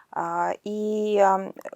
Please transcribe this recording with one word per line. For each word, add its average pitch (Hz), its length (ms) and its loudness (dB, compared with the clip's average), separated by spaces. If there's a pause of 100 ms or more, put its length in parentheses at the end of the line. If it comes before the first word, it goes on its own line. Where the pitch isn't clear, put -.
(100)
А, 170 420 -2 (120)
і, 214 580 -2
а, 190 300 2 (240)